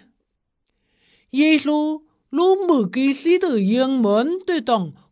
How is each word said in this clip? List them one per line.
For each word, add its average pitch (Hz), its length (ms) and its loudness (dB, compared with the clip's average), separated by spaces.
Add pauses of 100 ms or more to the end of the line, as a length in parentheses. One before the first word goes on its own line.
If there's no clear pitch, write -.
(1300)
Giê-xu, 302 680 0 (320)
lú 359 240 2 (120)
mử 269 260 2
kỳ 269 200 0 (100)
lý 339 180 2
tử 320 160 -2
dương 247 440 0
mến, 214 260 2 (200)
tuy 339 120 -2
tổng, 220 320 -2 (200)